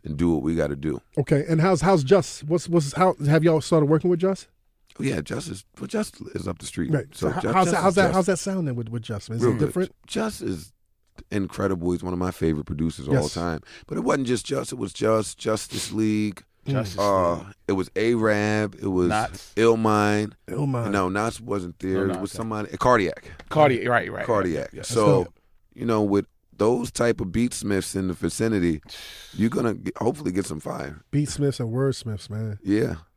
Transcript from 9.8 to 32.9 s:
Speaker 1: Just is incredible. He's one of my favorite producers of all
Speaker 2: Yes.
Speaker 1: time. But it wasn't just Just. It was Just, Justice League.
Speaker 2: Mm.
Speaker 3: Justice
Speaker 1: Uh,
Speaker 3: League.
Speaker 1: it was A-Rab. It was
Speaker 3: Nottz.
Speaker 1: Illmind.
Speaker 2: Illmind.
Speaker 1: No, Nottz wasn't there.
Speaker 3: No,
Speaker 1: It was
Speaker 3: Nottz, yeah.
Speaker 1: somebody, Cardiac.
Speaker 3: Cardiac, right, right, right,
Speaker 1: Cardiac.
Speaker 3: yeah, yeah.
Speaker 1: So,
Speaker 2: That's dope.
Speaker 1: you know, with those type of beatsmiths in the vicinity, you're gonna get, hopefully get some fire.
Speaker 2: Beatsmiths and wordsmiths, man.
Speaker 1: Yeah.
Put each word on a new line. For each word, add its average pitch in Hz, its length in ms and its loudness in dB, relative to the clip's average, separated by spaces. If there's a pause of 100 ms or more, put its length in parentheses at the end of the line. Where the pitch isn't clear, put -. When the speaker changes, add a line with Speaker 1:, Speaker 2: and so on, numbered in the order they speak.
Speaker 1:
Just 214 340 -4
is 92 320 -8 (560)
incredible. 95 640 -2
He's 87 120 -2
one 90 100 -4
of 87 60 -4
my 90 120 0
favorite 78 340 0
producers 76 420 -4
of 69 80 0
all 69 80 2
Speaker 2:
Yes. 73 100 -4
Speaker 1:
time. 85 280 -4 (260)
But 151 100 -8
it - 40 -4
wasn't 143 260 0
just 120 180 -2
Just. 131 260 -6
It 127 60 -10
was 110 160 -6
Just, 110 440 0
Justice - 540 -4
League. 107 520 0 (220)
Speaker 2:
Mm. 139 80 -4
Speaker 3:
Justice 98 260 -4
Speaker 1:
Uh, 95 380 2
Speaker 3:
League. 87 80 -12 (220)
Speaker 1:
it 98 60 0
was 92 220 -2
A-Rab. 107 840 2
It 104 60 -4
was 92 220 2
Speaker 3:
Nottz. - 460 -4
Speaker 1:
Illmind. 107 760 4 (140)
Speaker 2:
Illmind. 127 440 -2
Speaker 1:
No, 98 180 2
Nottz 107 320 -2
wasn't 101 380 -6
there. 95 280 0
Speaker 3:
No, 92 80 0
Speaker 1:
It 92 60 -8
was 101 100 -6
Speaker 3:
Nottz, - 20 -14
yeah. - 40 -10
Speaker 1:
somebody, 107 400 -6
Cardiac. 117 540 2 (180)
Speaker 3:
Cardiac, 135 380 4
right, 113 240 2
right, - 60 -
right, - 80 -6
Speaker 1:
Cardiac. 90 480 0
Speaker 3:
yeah, - 40 -14
yeah. - 60 -12
Speaker 1:
So, 117 220 2
Speaker 2:
That's 98 240 6
dope. - 100 -20 (340)
Speaker 1:
you - 120 -8
know, 110 180 4
with 101 220 2 (320)
those 120 340 2
type 120 300 0
of 101 80 -4
beatsmiths 104 680 -2
in 95 140 0
the 87 40 -2
vicinity, 87 680 0 (520)
you're 110 160 0
gonna 117 240 0
get, - 240 -10
hopefully 139 340 -2
get 92 140 -2
some 78 140 -8
fire. 71 420 -10 (100)
Speaker 2:
Beatsmiths 143 480 -2
and 113 140 -4
wordsmiths, 123 560 -4
man. 107 320 -6
Speaker 1:
Yeah. 107 340 0 (220)